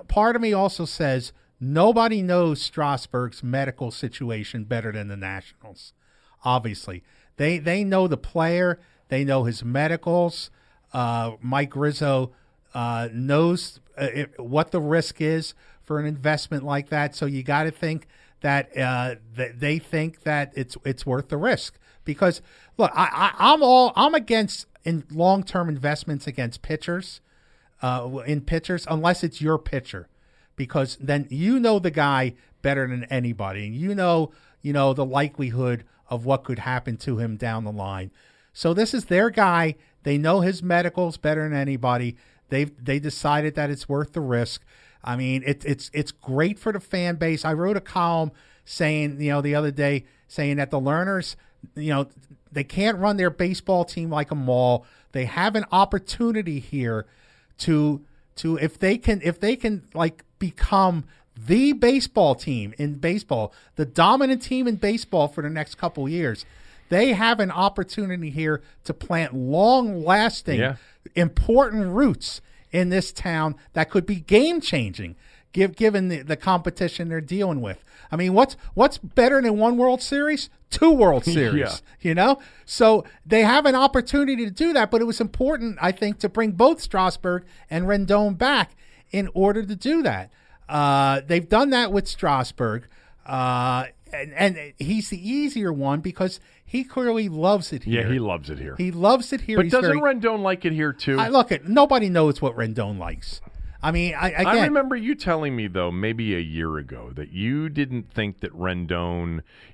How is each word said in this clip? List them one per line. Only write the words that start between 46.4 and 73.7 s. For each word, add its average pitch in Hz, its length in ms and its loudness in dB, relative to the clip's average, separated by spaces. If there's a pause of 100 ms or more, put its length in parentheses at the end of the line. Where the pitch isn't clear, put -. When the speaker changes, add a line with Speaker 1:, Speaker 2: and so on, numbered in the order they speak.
Speaker 1:
for 220 140 -6
the 202 80 -4
fan 175 380 -4
base. 160 280 -2
I 160 80 0
wrote 185 240 -2
a 185 40 -6
column 170 500 0 (340)
saying, 151 560 -2
you 147 80 0
know, 143 120 2
the 143 140 0
other 151 160 0
day 139 340 -2 (220)
saying 143 300 -2
that 139 140 -2
the 143 80 0
Lerners, 170 560 -2 (400)
you 156 140 -6
know, 139 180 0 (440)
they 139 120 -4
can't 202 340 -2
run 202 200 0
their 190 120 2
baseball 180 560 0
team 165 240 -8
like 151 220 -2
a 151 40 -4
mall. 123 500 2 (260)
They 131 140 -4
have 196 300 0
an 208 160 0
opportunity 196 880 0
here 117 460 -4 (540)
to, 151 420 2 (360)
to, 165 200 -4
if 151 220 -4
they 202 180 2
can, 214 260 0
if 165 160 -2
they 226 160 0
can, 214 280 -4 (100)
like, 165 300 -2 (160)
become 185 640 2 (320)
the 220 360 2
baseball 240 640 4
team 113 420 -6
in 147 180 -2
baseball, 143 580 -4 (220)
the 151 100 0
dominant 254 560 4
team 254 260 -4
in 220 80 -2
baseball 196 520 0
for 147 140 -8
the 147 80 -4
next 156 260 -8
couple 147 340 -6
years, 156 360 -4 (440)
they 220 240 2
have 220 260 2
an 190 120 0
opportunity 185 800 -2
here 151 320 -2 (220)
to 160 100 -8
plant 165 400 -4
long-lasting, 180 1300 2
Speaker 2:
Yeah. 127 160 0 (400)
Speaker 1:
important 208 800 2
roots 220 480 0 (300)
in 180 180 2
this 185 220 0
town 156 440 -4 (180)